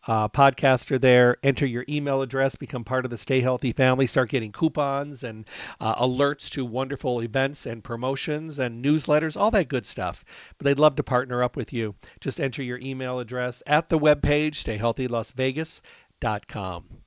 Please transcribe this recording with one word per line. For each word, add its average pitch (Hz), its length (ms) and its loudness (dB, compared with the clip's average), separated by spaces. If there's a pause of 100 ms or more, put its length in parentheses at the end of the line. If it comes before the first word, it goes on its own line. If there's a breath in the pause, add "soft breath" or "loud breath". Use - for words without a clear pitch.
Uh, 107 220 2
podcasts 135 640 4
are 131 60 0
there. 123 440 6
Enter 139 240 2
your 123 220 -4
email 143 340 0
address, 135 320 0
become 120 300 -10
part 127 200 -2
of 123 60 -4
the 117 80 -8
Stay 131 220 0
Healthy 127 320 0
family, 131 340 4
start 127 220 2
getting 113 240 -2
coupons 143 720 -2
and, 110 220 -10 (340 loud breath)
uh, 110 160 -2
alerts 135 540 0
to 135 140 -4
wonderful 123 580 -4
events 135 440 -2
and 117 160 -8
promotions 139 760 -4
and 120 240 -4
newsletters, 151 520 2
all 208 140 2
that 190 180 2
good 123 180 -2
stuff. - 380 -6 (340 loud breath)
But - 80 -2
they'd 139 120 4
love 147 180 6
to 143 60 -2
partner 123 400 0
up 123 140 0
with - 160 -6
you. 110 240 -2 (240 loud breath)
Just - 180 -6
enter 139 240 -4
your 123 160 -6
email 127 400 -6
address 123 480 -6
at 151 220 2
the 160 100 2
webpage, 151 580 4
stay 110 200 -4
healthy 117 320 -2
las 117 240 -4
vegas 135 500 -4 (380 loud breath)
dot 107 260 -2
com. 92 380 -8 (220)